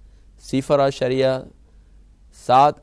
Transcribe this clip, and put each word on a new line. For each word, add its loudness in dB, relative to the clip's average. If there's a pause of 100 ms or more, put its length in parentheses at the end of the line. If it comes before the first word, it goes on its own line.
(440)
सिफर -2
आशरिया -2 (960)
सात 2